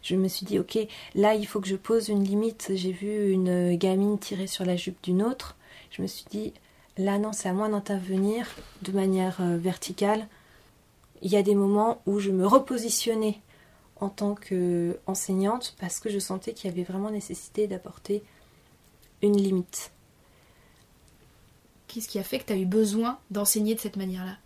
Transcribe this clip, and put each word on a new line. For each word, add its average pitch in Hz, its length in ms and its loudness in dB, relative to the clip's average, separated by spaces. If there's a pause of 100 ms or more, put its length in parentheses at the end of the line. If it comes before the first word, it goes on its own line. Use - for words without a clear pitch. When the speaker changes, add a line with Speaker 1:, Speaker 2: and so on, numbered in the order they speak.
Speaker 1:
Je - 140 -2
me 190 120 4
suis 185 180 -6
dit, « 202 140 0
Ok, 185 180 -2 (380)
là, 208 200 6
il 208 100 0
faut 202 160 -4
que 190 60 -6
je 190 80 0
pose 214 340 0
une 202 140 2
limite. » 208 520 0
J'ai 185 160 -2
vu 202 400 0
une 180 440 4
gamine 196 440 2
tirer 190 280 -6
sur 190 180 -6
la 180 100 2
jupe 175 280 -6
d'une 180 180 2
autre. 247 340 -4 (360)
Je - 100 -10
me 190 60 -4
suis - 220 -12
dit, « 214 240 -8 (440)
Là, 196 220 0
non, 214 140 -2
c'est - 140 -6
à 180 60 0
moi 214 160 0
d'intervenir 202 800 -2 (320)
de 185 100 -8
manière, 190 500 2
euh, 175 160 2
verticale. » 202 680 0 (920)
Il 185 100 0
y 208 60 6
a 202 60 6
des 202 120 4
moments 208 520 4
où 202 120 2
je 196 120 0
me 185 160 4
repositionnais 226 920 2 (600)
en 202 100 -2
tant 202 240 -2
qu'enseignante 190 1500 0
parce 175 200 -6
que 220 100 -6
je 202 80 -2
sentais 190 360 -6
qu'il - 140 -8
y 175 60 -4
avait 180 100 -4
vraiment 190 280 -4
nécessité 208 560 -4
d'apporter 196 560 -6 (1000)
une 202 160 6
limite. 190 540 0 (2000)
Speaker 2:
Qu'est-ce 226 200 -10
qui - 100 -6
a 196 60 -4
fait 262 160 -4
que - 60 -12
t'as 202 120 -2
eu 190 80 0
besoin 220 540 2 (100)
d'enseigner 208 460 0
de 226 40 -8
cette 202 180 -6
manière-là ? 185 480 -6